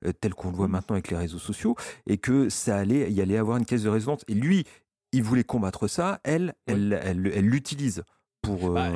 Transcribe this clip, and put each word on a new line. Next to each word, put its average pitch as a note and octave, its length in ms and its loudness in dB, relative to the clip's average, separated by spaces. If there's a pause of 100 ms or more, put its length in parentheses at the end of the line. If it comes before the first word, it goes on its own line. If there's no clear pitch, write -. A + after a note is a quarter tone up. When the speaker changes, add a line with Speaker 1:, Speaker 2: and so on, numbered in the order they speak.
Speaker 1:
euh, F2+ 80 -2
tels F#2+ 220 -4
qu'on F#2 160 -8
le F2 60 -8
voit F#2+ 100 0
Speaker 2:
Mhm. F#2 60 0
Speaker 1:
maintenant F#2+ 240 -2
avec F2+ 140 -4
les F2 60 -2
réseaux E2+ 220 -4
sociaux, - 380 -2 (300)
et G#2 120 2
que B2+ 320 2
ça - 260 -2
allait, G#2 340 2
il G2 120 2
allait G2 160 2
avoir A2 180 0
une A#2+ 80 2
caisse A#2 200 0
de G#2+ 40 2
résonance. A2 400 0
Et G#2+ 60 -2
lui, D#3 300 4 (500)
il B2+ 80 4
voulait A#2 220 4
combattre G#2 440 -2
ça. F#3 360 -2
Elle, E3 300 0 (120)
Speaker 2:
Oui. A2 80 0
Speaker 1:
elle, G2+ 300 2
elle, F#2+ 300 0
elle G2+ 120 4
l'utilise C3+ 560 0 (380)
pour, F#2 320 -2
Speaker 2:
Bah, F2 240 0